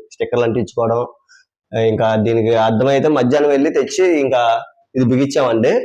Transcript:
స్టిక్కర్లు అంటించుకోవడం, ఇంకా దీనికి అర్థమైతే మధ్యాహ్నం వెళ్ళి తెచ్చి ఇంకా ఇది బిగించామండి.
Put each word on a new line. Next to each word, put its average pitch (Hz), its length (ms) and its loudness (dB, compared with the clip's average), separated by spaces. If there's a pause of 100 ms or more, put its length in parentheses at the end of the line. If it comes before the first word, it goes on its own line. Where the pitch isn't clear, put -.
(140)
స్టిక్కర్లు 120 300 -4
అంటించుకోవడం, 117 640 -4 (720)
ఇంకా 110 360 0
దీనికి 113 400 0
అర్థమైతే 127 520 0
మధ్యాహ్నం 143 420 2
వెళ్ళి 143 200 2
తెచ్చి 165 500 0
ఇంకా 120 420 0 (340)
ఇది 131 100 0
బిగించామండి. 131 800 0